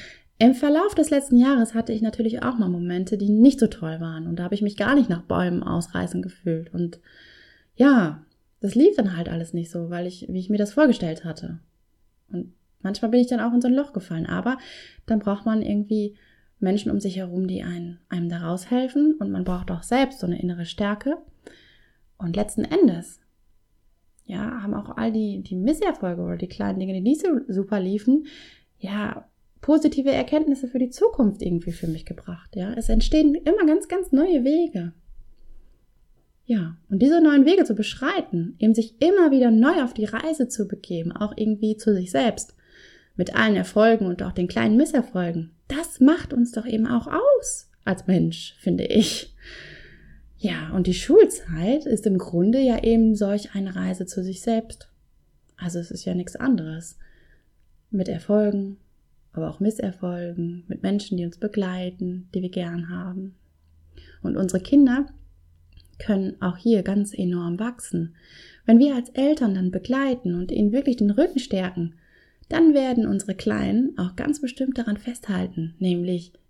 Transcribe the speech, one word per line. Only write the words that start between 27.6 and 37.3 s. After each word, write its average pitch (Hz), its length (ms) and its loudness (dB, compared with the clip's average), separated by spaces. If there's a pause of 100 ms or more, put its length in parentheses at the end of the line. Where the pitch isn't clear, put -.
liefen, 208 460 0 (540)
ja, 208 480 -8 (320)
positive 294 500 2
Erkenntnisse 269 560 0
für 247 120 -4
die 247 120 0
Zukunft 277 520 0
irgendwie 170 300 -4
für 170 140 -10
mich 160 200 -6
gebracht, - 500 -16
ja. 196 180 -6
Es - 140 -4
entstehen 285 460 4
immer 349 320 2
ganz, 339 220 2
ganz 359 220 -4
neue 294 320 4
Wege. 269 500 0 (1500)
Ja, 175 300 -2 (120)
und 190 120 0
diese 311 220 6
neuen 285 220 8